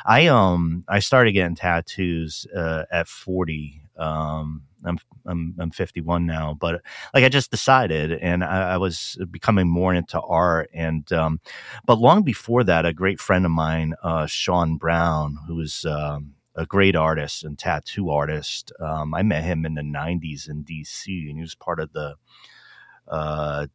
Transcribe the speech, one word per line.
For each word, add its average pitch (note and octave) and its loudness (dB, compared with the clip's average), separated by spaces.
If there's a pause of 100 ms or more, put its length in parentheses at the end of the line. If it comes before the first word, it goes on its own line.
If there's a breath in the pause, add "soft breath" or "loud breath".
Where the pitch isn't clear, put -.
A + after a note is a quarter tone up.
I, C#3 6
um, F2 4
I G2+ 2
started A#2 6
getting F2+ 2
tattoos, E2+ -2
uh, D#2+ -2
at E2+ -2
forty. D#2 -6 (160)
Um, D#2 -4 (220)
I'm, F2 -4 (280)
I'm, E2+ -6
I'm E2 -4
fifty-one E2+ -2
now, D#2 -4
but, E2+ -4 (320 loud breath)
like, C3 8
I C3 10
just C3+ 0
decided, E2+ 2
and F2 0
I, F#2 0
I - 0
was F2 -4 (120)
becoming F#2 2
more F2+ 2
into F2 -2
art, E2 2
and, D#2+ -4
um, D#2+ 0 (440 loud breath)
but A#2 6
long E3 6
before B2 0
that, E2+ 4
a E2+ 2
great F#2 0
friend F#2 2
of E2+ 2
mine, D#2+ 0
uh, E2 -2
Sean E2+ 0
Brown, D#2+ 0 (100)
who E2 -8
was, D#2+ -8
um, D2 -6 (180)
a E2 -6
great G2 4
artist D#2 0
and C#2+ -10
tattoo F2 -4
artist. D2 -4
Um, D#2 -6
I F2 -2
met D#2+ 0
him D#2+ -2
in D#2+ -4
the D2+ -6
nineties D2+ -6
in D2+ -8
D D#2 -12
C, E2+ -10
and D2 -10
he D#2+ -10
was E2 -12
part E2+ -6
of D#2 -8
the, D2 -8 (920 soft breath)
uh, D2+ -4